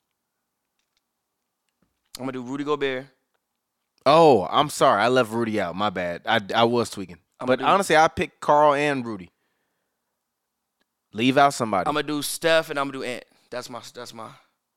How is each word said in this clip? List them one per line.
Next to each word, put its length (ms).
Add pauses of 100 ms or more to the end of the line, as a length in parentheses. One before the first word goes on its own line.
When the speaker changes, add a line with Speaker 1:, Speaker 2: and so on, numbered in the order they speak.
(2250)
Speaker 1:
I'm 80
gonna 80
do 100
Rudy 200
Gobert. 440 (960)
Speaker 2:
Oh, 440
I'm 200
sorry. 320
I 60
left 240
Rudy 280
out. 160
My 140
bad. 360
I, 160 (120)
I 120
was 240
tweaking. 280 (220)
Speaker 1:
I'ma 80
Speaker 2:
But 120
Speaker 1:
do 60
Speaker 2:
honestly, 320
I 100
pick 320
Karl 340
and 320
Rudy. 260 (1800)
Leave 240
out 160
somebody. 340
Speaker 1:
I'ma 140
do 200
Steph 480
and 100
I'ma 120
do 120
Ant. 200 (260)
That's 200
my, 100 (140)
that's 200
my, 160 (480)